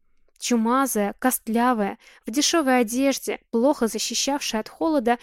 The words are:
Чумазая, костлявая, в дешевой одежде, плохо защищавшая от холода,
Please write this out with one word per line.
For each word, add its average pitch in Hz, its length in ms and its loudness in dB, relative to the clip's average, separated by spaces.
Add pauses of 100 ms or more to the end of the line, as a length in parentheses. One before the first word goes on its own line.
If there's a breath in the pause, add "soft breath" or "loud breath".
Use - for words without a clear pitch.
(400)
Чумазая, 233 800 0
костлявая, 233 800 0 (280 soft breath)
в - 40 -10
дешевой 262 500 2
одежде, 254 600 -2 (100)
плохо 240 380 2
защищавшая 226 760 -4
от - 80 -12
холода, 262 520 0